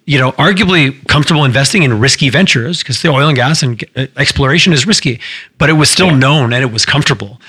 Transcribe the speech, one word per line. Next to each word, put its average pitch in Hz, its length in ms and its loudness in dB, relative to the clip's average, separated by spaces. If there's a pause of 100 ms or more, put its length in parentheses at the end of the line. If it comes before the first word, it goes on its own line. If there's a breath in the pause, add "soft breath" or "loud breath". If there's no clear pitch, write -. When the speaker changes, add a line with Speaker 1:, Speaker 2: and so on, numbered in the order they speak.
Speaker 1:
you 143 160 0
know, 131 140 0
arguably 180 600 0 (140)
comfortable 147 380 0
investing 135 380 0
in 120 180 0
risky 131 260 0
ventures, 143 560 -2
'cause - 180 -6
the 170 60 0
oil 143 220 2
and 143 80 0
gas 143 260 0
and, 117 180 -4 (140)
uh, 131 120 -4 (100)
exploration 143 560 0
is 135 120 0
risky, 143 360 -2 (380 loud breath)
but 143 100 2
it 160 40 2
was 151 160 2
still 185 180 0
Speaker 2:
Yeah. 151 100 4
Speaker 1:
known 131 340 2
and 123 100 -2
it 123 120 -4
was 131 120 -4
comfortable. 120 640 -2